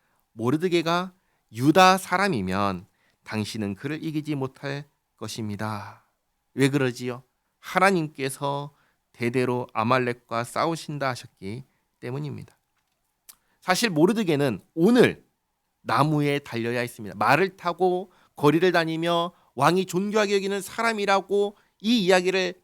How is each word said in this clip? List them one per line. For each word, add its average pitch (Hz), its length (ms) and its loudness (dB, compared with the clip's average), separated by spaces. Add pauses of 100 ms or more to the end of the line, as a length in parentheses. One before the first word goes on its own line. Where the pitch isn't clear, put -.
(320)
"모르드게가 165 800 -2 (400)
유다 175 460 6
사람이면 101 880 -2 (380)
당신은 104 500 -4
그를 143 280 -8
이기지 151 320 -6
못할 139 500 -8 (320)
것입니다." 107 880 -8 (500)
왜 135 140 2
그러지요? 127 540 -2 (360)
하나님께서 143 1160 -2 (380)
대대로 123 600 -2
아말렉과 120 720 0
싸우신다 147 640 -4
하셨기 117 540 -12 (360)
때문입니다. 123 580 -10 (1000)
사실 185 300 0
모르드게는 156 680 2 (140)
오늘 170 500 4 (580)
나무에 143 580 0
달려야 117 400 -4
했습니다. 113 360 -8
말을 143 400 2
타고 180 540 -2 (260)
거리를 170 360 4
다니며 170 600 0 (220)
왕이 170 320 2
존귀하게 202 500 -2
여기는 196 240 -4
사람이라고 202 960 -2 (240)
이 214 240 2
이야기를 185 600 2